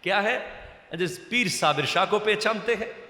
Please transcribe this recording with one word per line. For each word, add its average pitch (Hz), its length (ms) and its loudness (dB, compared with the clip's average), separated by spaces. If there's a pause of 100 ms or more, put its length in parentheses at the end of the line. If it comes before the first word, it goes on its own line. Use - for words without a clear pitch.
"ক্যা 196 200 2
হ্যায়?" 240 200 0 (560)
"যে 175 100 0 (220)
পীর 240 160 2
সাবির 147 400 2
শাহ 175 200 2
কো 208 140 2
পেহচানতে 214 560 0
হ্যায়?" 202 180 -8 (160)